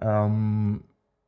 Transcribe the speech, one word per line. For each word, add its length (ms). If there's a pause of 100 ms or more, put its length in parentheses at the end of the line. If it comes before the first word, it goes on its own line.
Um, 840 (440)